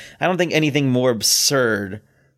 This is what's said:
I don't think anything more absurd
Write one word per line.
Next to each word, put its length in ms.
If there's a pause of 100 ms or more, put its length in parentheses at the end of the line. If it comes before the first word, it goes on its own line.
(200)
I 60
don't 100
think 160
anything 380
more 200
absurd 920 (360)